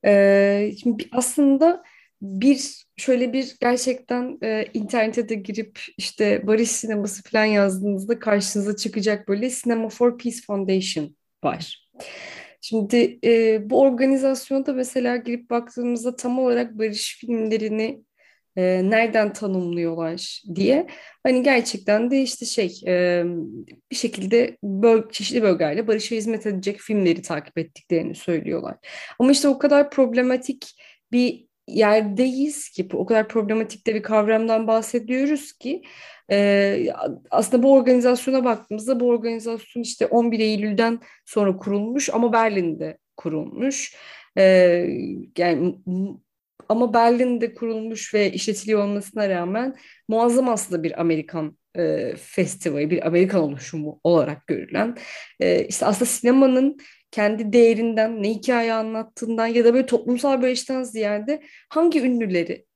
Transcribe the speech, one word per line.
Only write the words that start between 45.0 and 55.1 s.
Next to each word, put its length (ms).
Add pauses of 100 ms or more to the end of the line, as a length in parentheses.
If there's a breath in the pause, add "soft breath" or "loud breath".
yani 380 (100)
m-, 300 (520)
ama 260
Berlin'de 600
kurulmuş 600
ve 180
işletiliyor 520
olmasına 440
rağmen 480 (320 loud breath)
muazzam 400
aslında 340
bir 180
Amerikan, 580 (180)
e, 420
festivali, 720
bir 160
Amerikan 360
oluşumu 640
olarak 420
görülen, 500 (440 loud breath)